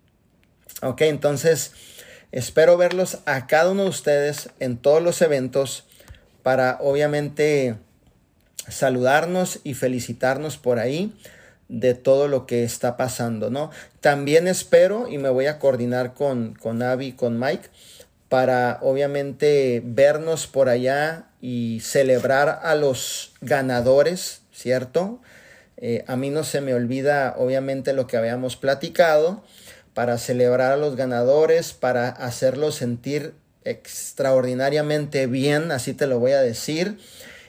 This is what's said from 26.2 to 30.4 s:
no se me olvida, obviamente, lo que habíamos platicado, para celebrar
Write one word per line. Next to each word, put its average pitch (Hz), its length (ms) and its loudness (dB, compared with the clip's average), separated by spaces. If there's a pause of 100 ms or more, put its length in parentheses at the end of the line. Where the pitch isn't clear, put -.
no 156 120 -2
se 147 180 -4
me 135 140 -2
olvida, 131 640 0
obviamente, 135 540 -2
lo 127 160 -2
que - 80 -2
habíamos 123 400 -4
platicado, 160 880 0 (480)
para 120 260 -2
celebrar 123 540 2